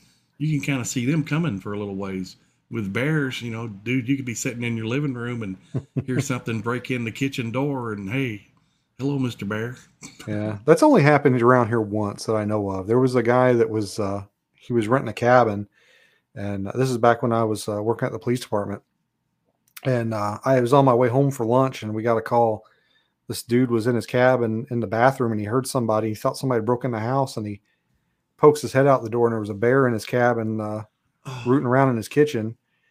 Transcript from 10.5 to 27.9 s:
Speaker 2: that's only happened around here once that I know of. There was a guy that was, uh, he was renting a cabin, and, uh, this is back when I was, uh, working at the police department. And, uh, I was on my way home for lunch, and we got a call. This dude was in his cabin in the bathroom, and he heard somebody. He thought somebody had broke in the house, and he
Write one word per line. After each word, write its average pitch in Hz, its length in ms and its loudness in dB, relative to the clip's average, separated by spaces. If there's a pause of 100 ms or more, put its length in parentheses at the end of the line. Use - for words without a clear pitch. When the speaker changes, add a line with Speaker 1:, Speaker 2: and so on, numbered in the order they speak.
Speaker 2:
that's 165 180 6
only 277 180 6
happened 143 400 4
around 120 280 6
here 117 100 2
once 104 460 -4
that 110 100 0
I 107 80 -2
know 104 260 -2
of. 95 180 -6
There 120 120 4
was 127 160 2
a 120 80 2
guy 127 300 4
that 113 160 2
was, 107 300 -4
uh, 101 240 -4 (320)
he - 180 -8
was 110 160 0
renting 131 180 2
a 107 60 -8
cabin, 117 540 4 (680)
and, 101 320 -6
uh, - 80 -8
this 131 140 0
is 120 80 -2
back 117 240 4
when 120 100 0
I 113 140 0
was, 107 240 -4
uh, 104 120 -4
working 113 240 -2
at - 60 -4
the 110 80 -10
police 120 220 -2
department. 101 400 -4 (1040)
And, 117 280 0
uh, 104 300 -4
I 131 160 4
was 120 140 2
on 143 100 8
my 131 100 4
way 123 140 4
home 135 240 2
for 123 140 -6
lunch, 131 380 0
and 107 120 -8
we 110 80 -4
got 113 140 2
a 107 40 0
call. 117 440 0 (640)
This - 140 -10
dude 120 280 2
was 113 160 0
in 123 80 2
his 107 100 -2
cabin 117 640 2
in 120 100 -2
the 107 60 -6
bathroom, 120 440 2
and 107 80 -4
he 104 80 -4
heard 123 200 -2
somebody. 110 420 0
He 107 60 -4
thought 131 220 -4
somebody 127 220 -2
had 113 60 -4
broke 120 180 0
in 127 80 -4
the 110 80 -4
house, 131 380 -2
and 107 100 -8
he 104 140 -10 (760)